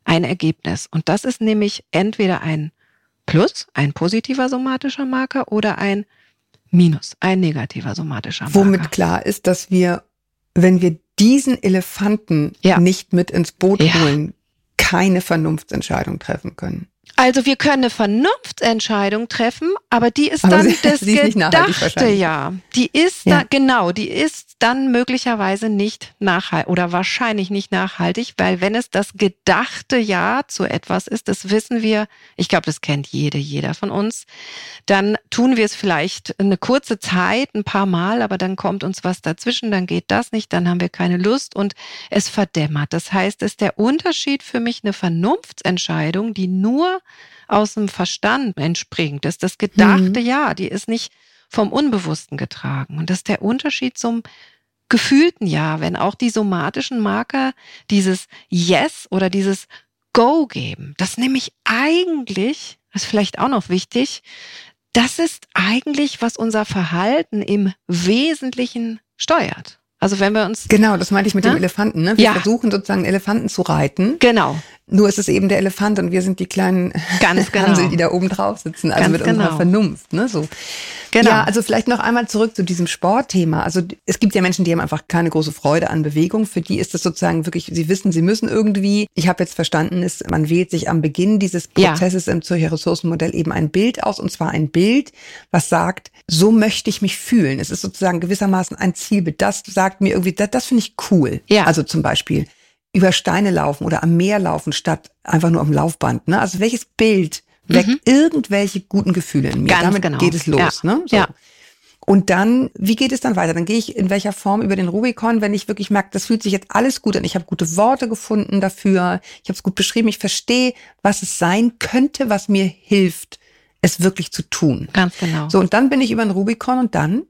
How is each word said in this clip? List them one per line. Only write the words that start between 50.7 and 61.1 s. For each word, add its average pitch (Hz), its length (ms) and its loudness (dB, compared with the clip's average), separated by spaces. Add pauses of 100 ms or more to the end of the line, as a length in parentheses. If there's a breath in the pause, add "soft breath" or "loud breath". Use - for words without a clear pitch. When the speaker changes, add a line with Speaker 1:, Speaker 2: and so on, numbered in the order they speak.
Speaker 1:
nicht 226 240 -6 (380 soft breath)
vom 208 220 0
Unbewussten 185 640 -2
getragen. 139 600 -8
Und 165 120 -4
das 185 100 0
ist - 80 -8
der - 140 -2
Unterschied 254 560 -4
zum 233 260 -4 (680 soft breath)
gefühlten 277 580 4
Ja, 156 320 0
wenn 170 160 -2
auch 196 200 0
die 240 140 0
somatischen 208 720 -2
Marker 233 540 -2 (360 loud breath)
dieses 190 380 2 (220 loud breath)
Yes 175 640 0
oder 190 180 0
dieses 196 380 -2 (460 loud breath)
Go 269 340 4
geben. 143 500 -10
Das 185 200 -4